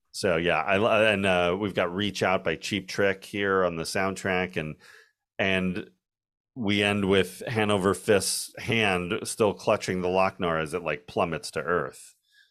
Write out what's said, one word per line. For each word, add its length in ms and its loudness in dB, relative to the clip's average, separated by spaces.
so 280 0
yeah, 240 2
I 160 2
lo-, 280 4
and, 200 2
uh, 340 2
we've 140 -4
got 200 -2
Reach 280 -4
Out 200 2
by 140 -2
Cheap 320 -6
Trick 340 0
here 420 -2
on 120 -2
the 60 -4
soundtrack, 760 -2
and, 200 -6
and 520 -2
we 280 0
end 240 2
with 400 2
Hanover 460 2
Fist's 640 0
hand 540 0
still 280 2
clutching 480 -2
the 80 -2
Lochnar 520 0
as 120 -4
it, 100 -4
like, 240 -4
plummets 440 -4
to 100 -6
Earth. 540 -4